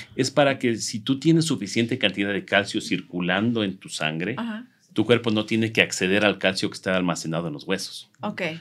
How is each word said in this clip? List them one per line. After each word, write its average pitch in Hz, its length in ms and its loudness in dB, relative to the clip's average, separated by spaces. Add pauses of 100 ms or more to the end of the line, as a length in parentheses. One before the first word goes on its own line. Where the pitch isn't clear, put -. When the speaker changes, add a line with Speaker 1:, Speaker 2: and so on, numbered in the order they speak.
(160)
Speaker 1:
Es 127 140 0
para 139 280 2
que 120 180 0
si 104 240 -6
tú 135 180 0
tienes 160 280 4
suficiente 113 520 0
cantidad 101 340 0
de 95 120 -2
calcio 101 380 2
circulando 95 840 0
en 95 140 -4
tu 82 100 -18
sangre, 80 480 -4
Speaker 2:
Ajá. 233 300 -8 (260)
Speaker 1:
tu 110 140 0
cuerpo 117 240 4
no 107 160 0
tiene 113 260 0
que 110 100 4
acceder 98 420 2
al 98 140 2
calcio 95 320 0
que - 40 -12
está 92 220 -2
almacenado 82 500 -2
en 76 80 -6
los 73 100 -14
huesos. - 460 -6 (100)
Speaker 2:
Ok. 208 220 -6 (180)